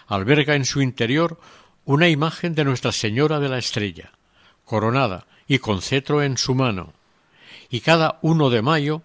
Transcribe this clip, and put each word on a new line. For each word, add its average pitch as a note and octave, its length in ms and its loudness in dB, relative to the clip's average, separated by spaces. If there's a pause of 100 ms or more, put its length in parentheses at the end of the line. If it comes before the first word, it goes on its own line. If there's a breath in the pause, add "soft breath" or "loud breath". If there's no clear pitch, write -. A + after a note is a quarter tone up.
alberga C3+ 480 2
en C3+ 80 0
su C#3 180 0
interior C3+ 580 0 (440 loud breath)
una D3+ 240 0
imagen D#3+ 460 -2
de D3+ 100 0
Nuestra B2+ 280 -2
Señora C#3+ 460 -2
de C#3+ 100 -2
la C3 100 -4
Estrella, G2+ 540 -6 (520 soft breath)
coronada A2 600 -2 (200 soft breath)
y C3+ 120 2
con G2 220 -2
cetro C#3+ 420 0
en C3+ 140 -2
su - 180 -2
mano, G2+ 380 -2 (800 loud breath)
y A#2+ 100 -4
cada D#3+ 420 2
uno D#3 280 4
de A2+ 120 2
mayo D3+ 420 0